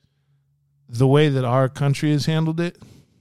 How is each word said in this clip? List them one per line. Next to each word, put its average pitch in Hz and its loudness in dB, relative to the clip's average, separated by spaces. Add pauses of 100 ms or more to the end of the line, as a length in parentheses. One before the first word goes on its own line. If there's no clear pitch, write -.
(880)
the 123 0
way 147 4
that 131 -2
our 127 0
country 143 -2
has 147 0
handled 160 -2
it, 175 -6 (440)